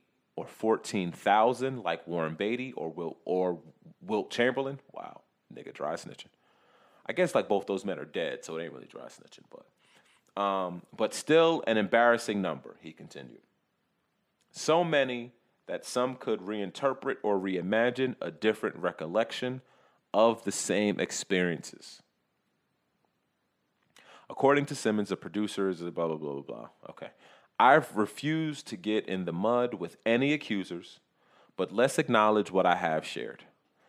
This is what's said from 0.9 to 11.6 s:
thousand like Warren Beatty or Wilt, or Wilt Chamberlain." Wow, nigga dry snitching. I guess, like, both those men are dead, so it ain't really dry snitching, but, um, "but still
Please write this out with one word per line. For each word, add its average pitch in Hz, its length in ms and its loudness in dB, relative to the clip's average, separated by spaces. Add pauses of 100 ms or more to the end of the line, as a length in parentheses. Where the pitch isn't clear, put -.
thousand 117 720 2
like 85 240 -4
Warren 82 280 -2
Beatty 120 380 -4
or 82 180 -8
Wilt, 80 340 -8
or 90 360 -2 (420)
Wilt 98 280 -2
Chamberlain." 135 480 0 (140)
Wow, - 300 -16 (300)
nigga - 200 -16
dry 76 220 -6
snitching. - 320 -12 (840)
I - 40 -8
guess, 180 200 2
like, 107 140 2
both 101 180 2
those 98 200 -2
men 87 120 -4
are 71 60 -10
dead, 76 400 -6
so 80 120 -8
it 82 60 -6
ain't 82 120 -10
really 65 120 -18
dry - 200 -16
snitching, - 420 -20
but, - 920 -14
um, 92 420 0 (120)
"but 107 200 0
still 165 520 4